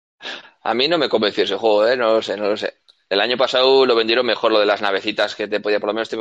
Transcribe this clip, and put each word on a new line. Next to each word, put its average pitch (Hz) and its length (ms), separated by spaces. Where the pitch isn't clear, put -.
A 113 120
mí 131 140
no 170 100
me 131 100
convenció 107 360
ese 98 120
juego, 107 300
¿eh? 131 100
No 113 180
lo 113 80
sé, 98 140
no 104 120
lo 107 80
sé. 107 180
El 98 120
año 117 160
pasado 131 480
lo 127 100
vendieron 113 300
mejor, 113 280
lo 107 80
de 104 60
las 101 140
navecitas, 104 540
que 104 140
te 104 120
podía, 104 200
por 104 80
lo 104 60
menos 110 140
te 117 120